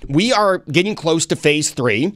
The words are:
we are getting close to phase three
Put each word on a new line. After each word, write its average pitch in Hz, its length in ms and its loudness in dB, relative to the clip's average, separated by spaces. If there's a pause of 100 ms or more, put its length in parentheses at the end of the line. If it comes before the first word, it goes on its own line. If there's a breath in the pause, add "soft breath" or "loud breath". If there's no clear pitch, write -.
we 220 240 2
are 202 240 2
getting 180 380 -2
close 160 320 -2
to 170 100 -2
phase 151 320 0
three 127 460 0